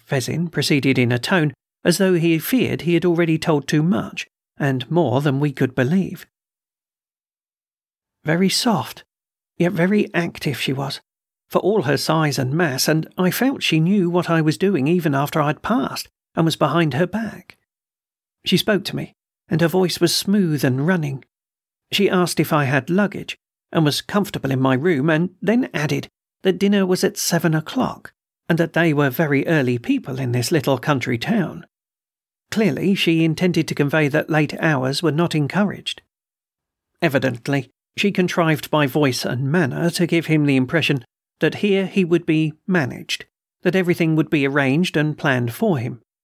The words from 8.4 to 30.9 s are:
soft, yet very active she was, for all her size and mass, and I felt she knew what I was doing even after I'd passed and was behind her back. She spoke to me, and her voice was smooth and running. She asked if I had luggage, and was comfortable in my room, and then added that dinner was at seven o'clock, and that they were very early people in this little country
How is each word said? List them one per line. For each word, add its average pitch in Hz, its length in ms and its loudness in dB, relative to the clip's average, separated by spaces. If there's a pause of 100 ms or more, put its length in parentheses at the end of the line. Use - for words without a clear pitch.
soft, - 540 -2 (540)
yet 170 140 2
very 185 420 0
active 151 460 -4
she - 140 -4
was, 139 280 -8 (480)
for 175 100 -2
all 196 240 2
her 143 140 2
size 156 400 0
and 131 160 -2
mass, 160 340 -2
and 156 300 0
I 180 140 2
felt 262 320 -2
she 160 160 2
knew 175 300 2
what 175 200 0
I 165 120 2
was 151 160 0
doing 185 300 0
even 160 280 2
after 147 260 -2
I'd 147 200 -2
passed - 460 -4 (280)
and 165 100 2
was 156 100 2
behind 156 380 0
her 175 140 0
back. - 500 -8 (880)
She 185 120 2
spoke 202 280 0
to - 100 -8
me, 143 200 -8 (340)
and 156 120 0
her 170 60 4
voice 180 320 0
was 165 160 2
smooth 180 480 0
and 135 240 0
running. 147 380 -2 (680)
She 202 180 2
asked 180 300 2
if 160 140 0
I 147 120 2
had 131 240 0
luggage, - 480 -2 (340)
and 160 120 2
was 147 180 0
comfortable 160 500 -4
in 131 100 0
my 131 140 4
room, 151 340 2
and 165 220 2 (100)
then 233 320 0
added 147 340 -4 (360)
that 180 160 0
dinner 202 260 4
was 180 180 0
at 202 140 -2
seven 165 360 0
o'clock, - 600 -4 (340)
and 165 100 2
that 165 160 -2
they 165 200 2
were 143 160 2
very 139 380 0
early 127 300 2
people 135 420 -4
in 131 120 -2
this 123 200 0
little 143 260 2
country 127 400 0